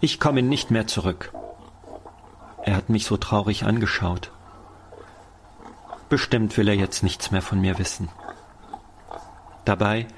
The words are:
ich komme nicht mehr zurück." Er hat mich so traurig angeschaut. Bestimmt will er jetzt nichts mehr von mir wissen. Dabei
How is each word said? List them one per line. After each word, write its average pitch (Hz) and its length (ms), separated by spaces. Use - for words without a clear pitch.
ich - 200
komme 135 220
nicht 135 280
mehr 110 160
zurück." 92 460
Er - 140
hat - 120
mich 110 160
so 104 140
traurig 104 460
angeschaut. 101 680
Bestimmt 117 480
will 104 120
er 104 60
jetzt 98 280
nichts - 280
mehr 95 120
von 95 180
mir 92 180
wissen. 90 300
Dabei 104 420